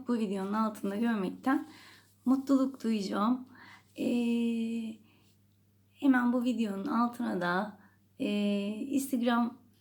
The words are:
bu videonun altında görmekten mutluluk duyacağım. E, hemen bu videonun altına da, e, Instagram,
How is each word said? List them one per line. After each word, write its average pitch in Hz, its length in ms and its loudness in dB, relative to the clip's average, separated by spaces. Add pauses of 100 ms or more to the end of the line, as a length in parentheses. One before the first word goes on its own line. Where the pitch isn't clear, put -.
bu 240 60 0
videonun 202 400 -2
altında 214 420 -2
görmekten 233 720 0 (580)
mutluluk 269 580 2
duyacağım. 214 640 0 (500)
E, 226 100 -2 (1900)
hemen 247 400 4
bu 247 100 0
videonun 214 440 0
altına 233 540 0
da, 180 360 0 (420)
e, 208 80 -2 (400)
Instagram, 240 880 0 (240)